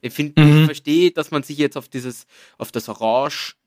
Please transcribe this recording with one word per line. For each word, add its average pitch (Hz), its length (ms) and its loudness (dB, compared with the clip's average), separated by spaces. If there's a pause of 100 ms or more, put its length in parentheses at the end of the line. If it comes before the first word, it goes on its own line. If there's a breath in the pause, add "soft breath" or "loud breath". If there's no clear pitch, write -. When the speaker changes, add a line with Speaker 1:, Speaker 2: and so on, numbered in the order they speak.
Speaker 1:
Ich 120 120 -12
find, 147 240 -4
Speaker 2:
Mhm. 151 240 6
Speaker 1:
ich 156 40 4
verstehe, 156 460 0
dass 160 200 -8
man 143 120 -4
sich 147 140 -14
jetzt 143 200 -2
auf 131 120 -14
dieses, 127 360 -12 (320 soft breath)
auf - 140 -14
das 117 180 -8
Orange 117 680 -4 (120)